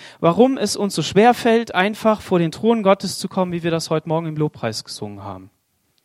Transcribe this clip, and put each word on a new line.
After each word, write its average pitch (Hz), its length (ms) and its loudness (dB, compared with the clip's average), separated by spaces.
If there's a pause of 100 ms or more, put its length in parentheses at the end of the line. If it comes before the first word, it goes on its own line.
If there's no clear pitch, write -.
(200)
warum 220 360 4
es - 200 -4
uns 202 180 -2
so 170 80 -2
schwer 233 320 4
fällt, 233 400 0
einfach 208 460 0
vor 185 180 0
den 165 140 0
Thron 226 300 0
Gottes 196 360 0
zu 196 100 -8
kommen, 180 240 -4
wie 170 100 -6
wir 170 80 -2
das 165 200 -2
heute 160 180 -2
Morgen 165 180 -2
im 156 100 -8
Lobpreis 135 480 -4
gesungen 104 400 -14
haben. 95 260 -14 (540)